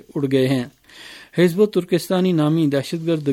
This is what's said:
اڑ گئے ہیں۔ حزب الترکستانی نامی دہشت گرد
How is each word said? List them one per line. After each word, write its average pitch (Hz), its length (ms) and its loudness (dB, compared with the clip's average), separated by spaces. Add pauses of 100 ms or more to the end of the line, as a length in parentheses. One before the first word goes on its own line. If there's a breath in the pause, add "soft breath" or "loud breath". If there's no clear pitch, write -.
(160)
اڑ 143 160 -2
گئے 131 160 2
ہیں۔ 131 160 0 (760 loud breath)
حزب 175 240 2
الترکستانی 185 720 0
نامی 156 360 2
دہشت 143 400 -4
گرد 156 260 -2